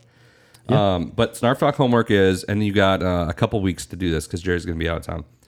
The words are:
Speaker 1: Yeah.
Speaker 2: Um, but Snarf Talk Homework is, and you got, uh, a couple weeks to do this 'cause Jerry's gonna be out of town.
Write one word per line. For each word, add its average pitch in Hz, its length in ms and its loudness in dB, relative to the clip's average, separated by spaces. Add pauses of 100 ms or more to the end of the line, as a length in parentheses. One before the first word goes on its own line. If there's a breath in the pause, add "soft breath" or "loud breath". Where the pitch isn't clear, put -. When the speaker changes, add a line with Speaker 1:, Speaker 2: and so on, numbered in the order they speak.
(680 soft breath)
Speaker 1:
Yeah. 101 260 2
Speaker 2:
Um, 85 200 -4
but 113 180 0
Snarf 123 260 0
Talk 143 160 0
Homework 120 360 2
is, 95 320 4
and 104 220 -2
you 101 80 -2
got, 95 280 2
uh, 90 280 0
a 82 40 -2
couple 113 280 -2
weeks 95 260 -2
to - 80 -16
do 90 160 -2
this 80 160 -2
'cause 90 140 -8
Jerry's 87 240 -2
gonna 85 120 -6
be 82 120 -2
out 82 80 -4
of 80 60 -10
town. 82 200 -10 (240 soft breath)